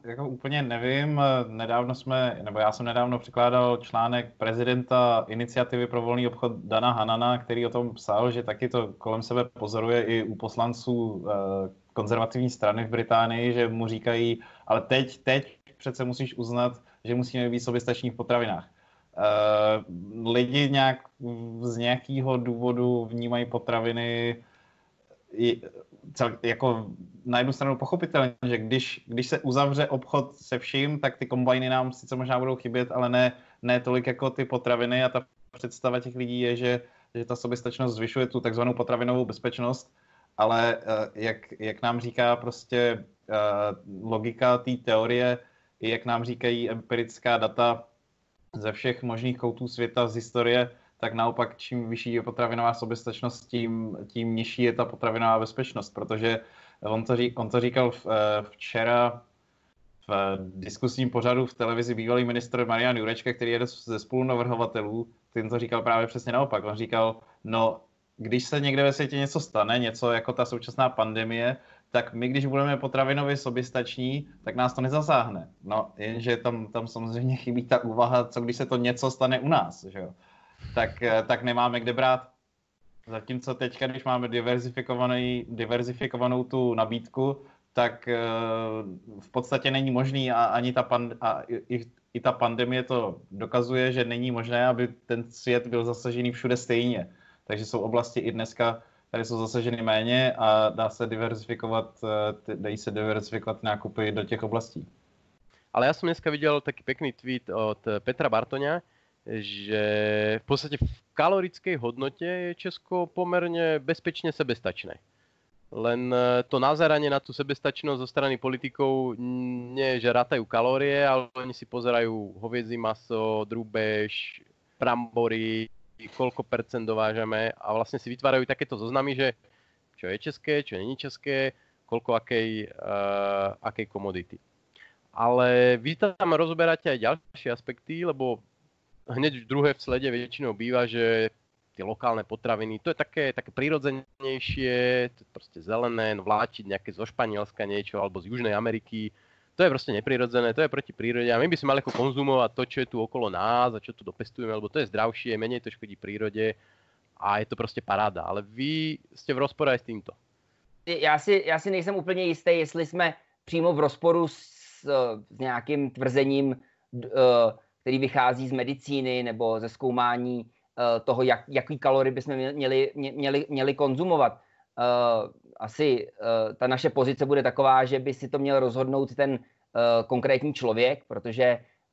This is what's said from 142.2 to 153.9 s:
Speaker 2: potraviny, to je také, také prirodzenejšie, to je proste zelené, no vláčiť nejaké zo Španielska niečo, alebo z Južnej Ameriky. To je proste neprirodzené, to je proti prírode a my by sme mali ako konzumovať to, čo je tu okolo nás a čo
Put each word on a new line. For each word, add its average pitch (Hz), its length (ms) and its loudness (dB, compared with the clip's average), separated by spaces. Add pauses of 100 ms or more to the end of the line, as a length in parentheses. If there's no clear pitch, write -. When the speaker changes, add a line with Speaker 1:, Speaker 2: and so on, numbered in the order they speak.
Speaker 2:
potraviny, 110 560 -4
to - 120 -4
je - 80 -2
také, 143 340 -2
také - 180 -10
prirodzenejšie, 131 1600 -2
to - 80 -20
je - 80 -20
proste - 320 -20
zelené, 113 520 0
no 95 120 -6
vláčiť 107 400 0
nejaké 98 240 -6
zo 104 160 -8
Španielska 104 600 -4
niečo, 101 360 -4
alebo 95 160 -4
z 90 120 -12
Južnej 120 200 -2
Ameriky. 110 640 -4 (400)
To 170 80 2
je 175 80 6
proste 131 240 -2
neprirodzené, 120 600 2
to 151 80 2
je 151 80 2
proti - 220 -6
prírode 120 380 -2
a 117 80 4
my 139 120 4
by 165 80 0
sme 139 160 0
mali 139 80 2
ako - 120 -6
konzumovať 131 600 2
to, 131 120 -2
čo - 160 -8
je 123 80 -6
tu 123 120 -8
okolo 117 280 -4
nás 117 440 2
a 104 80 -10
čo 117 120 -16